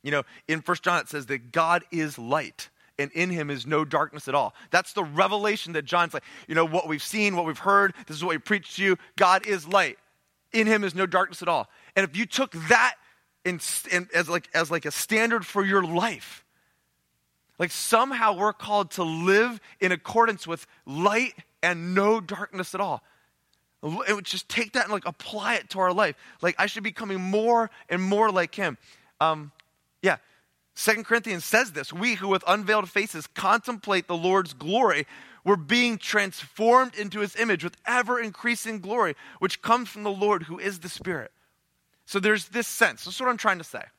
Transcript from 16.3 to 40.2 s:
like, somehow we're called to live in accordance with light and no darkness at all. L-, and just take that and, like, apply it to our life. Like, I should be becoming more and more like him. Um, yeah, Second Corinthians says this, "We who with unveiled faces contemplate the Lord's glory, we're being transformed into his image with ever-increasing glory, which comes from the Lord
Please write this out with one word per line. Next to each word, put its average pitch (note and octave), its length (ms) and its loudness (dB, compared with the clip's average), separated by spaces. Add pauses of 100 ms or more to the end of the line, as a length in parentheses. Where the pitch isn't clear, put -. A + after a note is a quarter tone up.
like, F3 120 -2
somehow A#3 640 2
we're G3+ 200 0
called G3+ 380 -2
to F#3 120 -4
live F#3+ 560 2 (200)
in F#3 120 2
accordance G#3+ 560 0
with E3 180 -8 (200)
light G3+ 500 0 (260)
and F3 320 -2
no G#3 260 4
darkness F#3 540 -8
at F#3 80 -4
all. D#3 220 -4 (800)
L-, D#3+ 240 -6
and G3+ 160 0
just - 260 -8
take A3 240 -4
that B3 100 2
and, G3+ 80 -2
like, G3 140 -4
apply G#3+ 500 -4
it - 160 -6
to F#3+ 80 -4
our F3+ 140 4
life. F3+ 220 2 (260)
Like, F3 160 2
I F#3+ 80 2
should G#3 180 -8
be G#3+ 60 -4
becoming G3 320 -6
more A3 480 2 (200)
and F3+ 120 -2
more G3+ 300 4
like F3 240 0
him. F3 220 -4 (440)
Um, D#3 300 0 (500)
yeah, E3 160 2 (580)
Second A3 300 0
Corinthians G#3+ 400 -2
says A3 280 2
this, D3 200 -8
"We G#3+ 220 -2
who F#3+ 140 -6
with F#3+ 180 2
unveiled G3+ 420 2
faces G3 380 -4
contemplate G3+ 800 0
the F3 100 -2
Lord's F3+ 360 2
glory, D#3 520 2 (380)
we're G3 120 6
being A3+ 420 2
transformed G#3+ 960 2
into G#3 240 -6
his G3+ 160 -4
image G3+ 280 0
with F3 220 -8
ever-increasing A#3 960 -2
glory, F#3+ 360 0 (240)
which - 220 -2
comes A#3 280 2
from G#3 140 -14
the G#3 80 -2
Lord G3 320 2